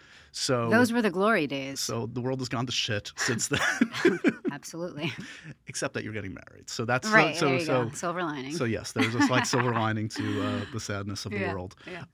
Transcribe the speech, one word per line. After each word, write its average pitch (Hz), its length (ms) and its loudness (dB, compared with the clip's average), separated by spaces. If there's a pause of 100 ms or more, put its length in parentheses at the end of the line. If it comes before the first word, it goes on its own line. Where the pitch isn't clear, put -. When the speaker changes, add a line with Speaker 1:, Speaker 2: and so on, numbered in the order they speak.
(320)
Speaker 1:
So 120 360 0
Speaker 2:
Those 233 240 6
were 240 80 2
the 208 100 4
glory 185 360 4
days. 135 340 -6
Speaker 1:
So 117 320 -2
the 123 80 -4
world 131 200 -2
has 123 80 -4
gone 123 180 -2
to 120 60 -4
shit - 440 -2
since - 320 0
then. - 120 0 (440)
<laughs> 202 160 4 (460)
Speaker 2:
Absolutely. 165 460 -6 (280)
Speaker 1:
<laughs> - 280 -18
Except 139 260 -4
that 110 80 -4
you're 107 100 -8
getting 98 220 -8
married. - 340 -18
So - 160 -4
that's, 127 240 2
so, 214 60 6
Speaker 2:
Right, 202 220 6
Speaker 1:
so, 170 100 2
Speaker 2:
there 135 80 4
you 127 100 2
Speaker 1:
so, 127 200 2
Speaker 2:
go. 113 100 -4
Silver 175 300 -4
lining. 143 320 -4
Speaker 1:
so 147 80 0
yes, 110 260 0
there's 113 220 2
this, 120 180 4
like, 127 160 4
Speaker 2:
<laughs> - 80 0
Speaker 1:
silver 120 180 4
lining 110 360 0
to, 104 340 -2
uh, 101 180 -2 (120)
the 110 80 -6
sadness 101 440 -6
of 98 60 -8
the 202 80 -4
Speaker 2:
Yeah, 180 140 -2
Speaker 1:
world. 92 240 -8 (100)
Speaker 2:
yeah. 175 160 -10 (120)